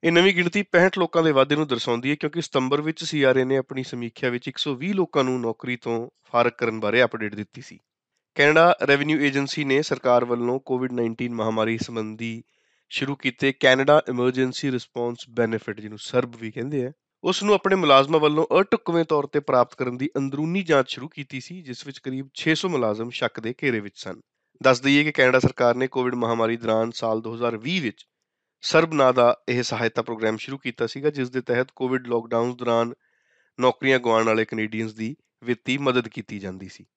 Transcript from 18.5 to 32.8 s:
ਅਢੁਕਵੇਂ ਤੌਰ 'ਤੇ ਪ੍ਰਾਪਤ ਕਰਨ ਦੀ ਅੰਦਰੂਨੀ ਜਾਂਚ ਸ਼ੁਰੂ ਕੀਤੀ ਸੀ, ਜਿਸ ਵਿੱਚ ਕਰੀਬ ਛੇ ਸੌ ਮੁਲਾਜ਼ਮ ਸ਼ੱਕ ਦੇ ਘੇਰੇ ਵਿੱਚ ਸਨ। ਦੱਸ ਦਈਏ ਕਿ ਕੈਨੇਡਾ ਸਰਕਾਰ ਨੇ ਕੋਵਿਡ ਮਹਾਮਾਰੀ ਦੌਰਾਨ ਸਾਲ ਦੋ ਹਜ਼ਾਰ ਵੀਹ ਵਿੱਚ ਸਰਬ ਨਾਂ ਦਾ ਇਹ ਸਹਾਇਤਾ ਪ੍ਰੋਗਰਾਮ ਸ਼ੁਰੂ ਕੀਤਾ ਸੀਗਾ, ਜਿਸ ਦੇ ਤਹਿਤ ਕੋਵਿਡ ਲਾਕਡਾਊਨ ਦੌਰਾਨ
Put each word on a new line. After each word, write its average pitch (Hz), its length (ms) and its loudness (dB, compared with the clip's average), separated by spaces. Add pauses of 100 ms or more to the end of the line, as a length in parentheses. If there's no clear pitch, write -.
ਅਢੁਕਵੇਂ 170 460 0
ਤੌਰ 151 180 0
'ਤੇ 147 160 -4
ਪ੍ਰਾਪਤ 127 360 2
ਕਰਨ 123 220 -6
ਦੀ - 200 -4
ਅੰਦਰੂਨੀ 147 460 -4
ਜਾਂਚ 147 260 2
ਸ਼ੁਰੂ 135 180 -10
ਕੀਤੀ 139 320 -14
ਸੀ, 175 220 -16
ਜਿਸ 131 240 -14
ਵਿੱਚ 139 120 -14
ਕਰੀਬ 135 360 -10
ਛੇ 160 220 0
ਸੌ 185 140 -4
ਮੁਲਾਜ਼ਮ 117 400 -2
ਸ਼ੱਕ 120 300 -6
ਦੇ 113 240 -8
ਘੇਰੇ 120 160 0
ਵਿੱਚ 101 180 -14
ਸਨ। 87 240 -14 (420)
ਦੱਸ 127 180 6
ਦਈਏ 139 220 4
ਕਿ 151 80 0
ਕੈਨੇਡਾ 127 280 4
ਸਰਕਾਰ 123 360 2
ਨੇ 127 120 -2
ਕੋਵਿਡ 127 280 -2
ਮਹਾਮਾਰੀ 117 420 0
ਦੌਰਾਨ 113 340 0
ਸਾਲ 113 300 -2
ਦੋ 113 140 -10
ਹਜ਼ਾਰ 117 220 -4
ਵੀਹ 160 240 -4
ਵਿੱਚ 110 260 -8 (540)
ਸਰਬ 160 320 2
ਨਾਂ 135 200 4
ਦਾ 120 360 4
ਇਹ 123 140 0
ਸਹਾਇਤਾ 117 380 -2
ਪ੍ਰੋਗਰਾਮ 110 360 -4
ਸ਼ੁਰੂ 135 200 -12
ਕੀਤਾ 120 300 -6
ਸੀਗਾ, 139 220 -4
ਜਿਸ 135 200 -4
ਦੇ 127 120 -6
ਤਹਿਤ 123 340 -2
ਕੋਵਿਡ 127 320 -4
ਲਾਕਡਾਊਨ 120 480 -2
ਦੌਰਾਨ 117 380 0 (680)